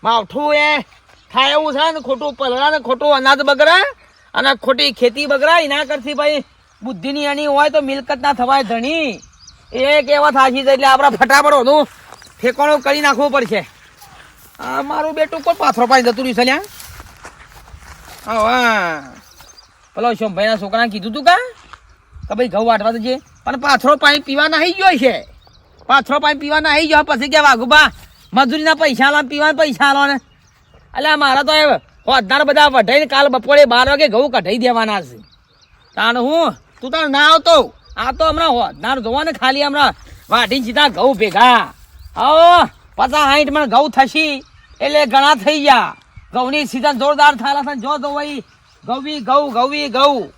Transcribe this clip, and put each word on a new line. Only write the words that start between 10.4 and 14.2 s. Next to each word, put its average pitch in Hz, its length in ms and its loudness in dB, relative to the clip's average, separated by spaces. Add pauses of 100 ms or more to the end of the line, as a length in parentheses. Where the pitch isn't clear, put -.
છે. 269 80 2
એટલે 269 160 2
આપણે 269 220 4
ફટાફટ 277 440 2
ઓનું 277 340 2 (540)
ઠેકાણું 285 400 0
કરી 277 200 -2
નાખવું 285 300 0
પડશે. 220 380 -4 (920)